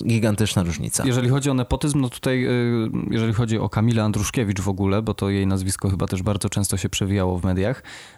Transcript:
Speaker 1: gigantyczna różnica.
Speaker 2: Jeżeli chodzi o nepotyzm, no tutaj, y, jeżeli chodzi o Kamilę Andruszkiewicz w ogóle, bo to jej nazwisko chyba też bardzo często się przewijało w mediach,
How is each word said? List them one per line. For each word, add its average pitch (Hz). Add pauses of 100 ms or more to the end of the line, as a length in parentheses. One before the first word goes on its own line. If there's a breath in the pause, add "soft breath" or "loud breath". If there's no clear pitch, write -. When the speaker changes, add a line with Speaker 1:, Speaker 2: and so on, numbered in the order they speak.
Speaker 1:
gigantyczna 107
różnica. -
Speaker 2:
Jeżeli 123
chodzi 139
o 135
nepotyzm, 131
no 127
tutaj, 127
y, 120 (200)
jeżeli 113
chodzi 110
o 98
Kamilę 110
Andruszkiewicz 104
w 95
ogóle, 98
bo 107
to 98
jej 98
nazwisko 95
chyba 95
też 92
bardzo 101
często 101
się 98
przewijało 95
w 87
mediach, 95 (360 loud breath)